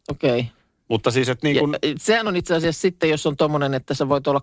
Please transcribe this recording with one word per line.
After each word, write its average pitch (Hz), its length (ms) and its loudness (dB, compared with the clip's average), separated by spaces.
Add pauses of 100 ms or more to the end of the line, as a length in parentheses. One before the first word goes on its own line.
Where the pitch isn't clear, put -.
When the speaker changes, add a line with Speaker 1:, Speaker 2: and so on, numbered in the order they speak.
(100)
Speaker 1:
Okei. 123 360 0 (420)
Speaker 2:
Mutta 117 220 2
siis, 123 180 2
et 127 140 -2
niin 143 160 2
kun 147 240 0
Speaker 1:
Ja, 151 160 0
sehän 220 300 0
on 180 80 -2
itse 175 180 -2
asiassa 160 260 0
sitten, 175 300 0
jos 151 160 0
on 147 100 -2
tommonen, 143 380 0
että 131 200 -4
sä 135 140 -2
voit 139 180 0
olla 139 160 0